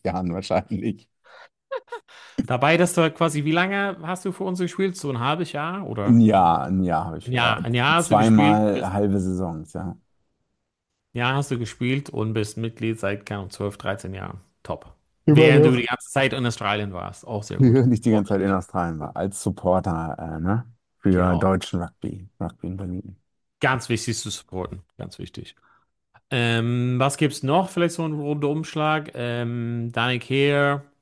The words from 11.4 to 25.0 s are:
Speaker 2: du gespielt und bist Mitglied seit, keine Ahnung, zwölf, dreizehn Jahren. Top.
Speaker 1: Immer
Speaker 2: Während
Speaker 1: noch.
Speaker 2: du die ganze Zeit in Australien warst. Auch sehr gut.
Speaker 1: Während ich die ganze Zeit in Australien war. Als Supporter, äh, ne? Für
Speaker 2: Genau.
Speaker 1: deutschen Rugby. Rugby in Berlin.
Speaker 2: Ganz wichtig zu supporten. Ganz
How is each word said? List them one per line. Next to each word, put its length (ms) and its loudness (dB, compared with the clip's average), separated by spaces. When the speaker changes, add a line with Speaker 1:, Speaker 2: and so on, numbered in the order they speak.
Speaker 2:
du 80 -2
gespielt 520 -4
und 220 -4
bist 240 -4
Mitglied 420 -4
seit, 280 -6
keine 140 -6
Ahnung, 100 -10
zwölf, 260 -6
dreizehn 380 -8
Jahren. 260 -12
Top. 320 -12
Speaker 1:
Immer 100 8
Speaker 2:
Während 280 8
Speaker 1:
noch. 80 8
Speaker 2:
du 40 4
die 80 0
ganze 260 -6
Zeit 220 0
in 140 -2
Australien 460 -2
warst. 340 -12
Auch 160 -6
sehr 160 -6
gut. 160 8
Speaker 1:
Während 180 4
ich 80 2
die 100 2
ganze 200 2
Zeit 100 2
in 100 2
Australien 480 -2
war. 180 -10
Als 260 -4
Supporter, 760 -2
äh, 220 -8
ne? 240 -2
Für 100 2
Speaker 2:
Genau. 260 4
Speaker 1:
deutschen 460 0
Rugby. 460 -12
Rugby 280 -10
in 80 -8
Berlin. 400 -10
Speaker 2:
Ganz 280 0
wichtig 300 -4
zu 120 -8
supporten. 520 -10
Ganz 220 -16